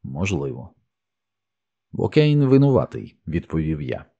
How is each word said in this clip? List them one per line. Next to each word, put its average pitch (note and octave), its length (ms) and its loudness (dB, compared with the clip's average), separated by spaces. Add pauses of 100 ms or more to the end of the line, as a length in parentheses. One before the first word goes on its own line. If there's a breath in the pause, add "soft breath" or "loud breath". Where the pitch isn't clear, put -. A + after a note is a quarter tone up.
Можливо. C#2 680 -6 (1160)
«Бо - 180 -2
Кейн D3 360 4
винуватий», — B2+ 720 2 (100)
відповів D#2+ 540 -4
я. B1 240 -8 (140)